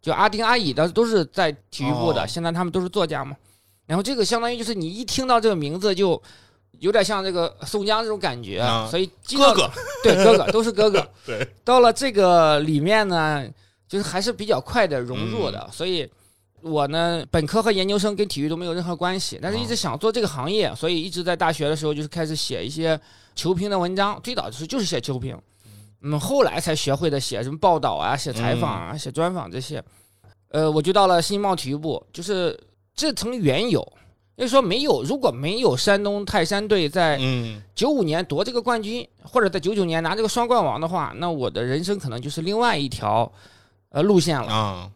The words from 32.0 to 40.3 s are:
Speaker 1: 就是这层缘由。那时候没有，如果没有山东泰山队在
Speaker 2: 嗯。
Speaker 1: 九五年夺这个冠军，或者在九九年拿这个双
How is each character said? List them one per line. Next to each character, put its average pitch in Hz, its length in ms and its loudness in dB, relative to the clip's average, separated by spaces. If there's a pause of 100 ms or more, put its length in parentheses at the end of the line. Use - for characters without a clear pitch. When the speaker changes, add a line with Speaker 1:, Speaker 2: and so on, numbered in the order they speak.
Speaker 1:
就 170 100 -14
是 180 360 -4 (360)
这 302 200 -2
层 233 220 -6
缘 175 340 2
由。 143 220 -2 (460)
那 254 80 -2
时 233 80 -2
候 269 60 8
没 220 200 0
有， 202 220 2
如 180 160 -2
果 - 120 2
没 151 300 -2
有 185 140 4
山 202 300 2
东 202 180 -2
泰 185 220 0
山 202 240 -2
队 190 180 2
在 156 340 2
Speaker 2:
嗯。 120 380 -2 (160)
Speaker 1:
九 240 140 0
五 285 140 2
年 165 240 0
夺 151 180 -2
这 254 80 -8
个 240 80 -2
冠 226 220 -2
军， 220 240 -8 (160)
或 - 180 0
者 202 80 4
在 185 100 -2
九 180 160 -2
九 202 80 2
年 165 200 0
拿 165 120 0
这 220 60 -4
个 214 80 0
双 240 180 0